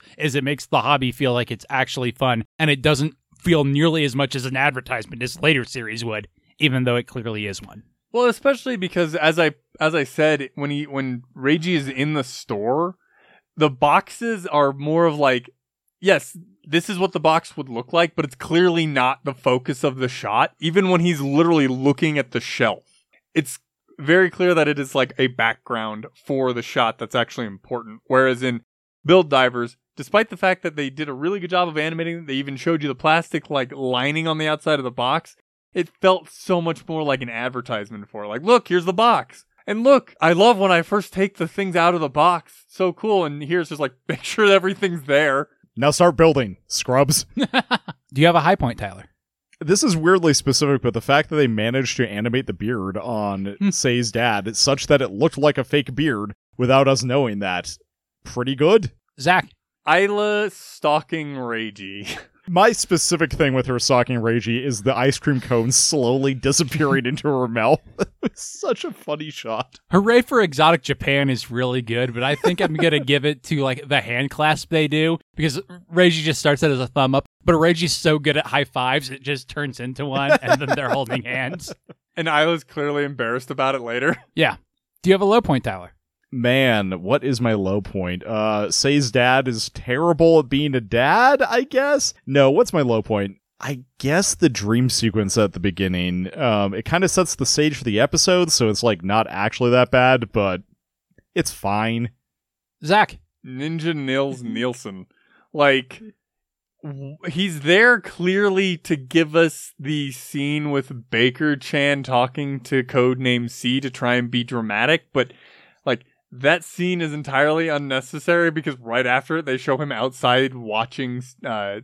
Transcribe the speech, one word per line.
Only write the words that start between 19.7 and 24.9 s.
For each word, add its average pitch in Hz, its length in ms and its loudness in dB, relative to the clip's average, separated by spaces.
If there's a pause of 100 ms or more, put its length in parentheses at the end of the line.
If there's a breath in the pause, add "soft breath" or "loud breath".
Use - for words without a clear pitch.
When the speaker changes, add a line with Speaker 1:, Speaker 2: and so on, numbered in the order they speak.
Speaker 2:
of 135 140 -2
the 127 100 -2
shot, 120 520 -2
even 180 300 0
when 180 120 4
he's 170 200 0
literally 147 460 2
looking 139 500 0
at 135 140 -6
the 120 80 -4
shelf. - 440 -2 (520)
It's - 240 -4 (400)
very 170 300 4
clear 180 240 0
that 156 160 2
it 143 100 -2
is, 139 160 -8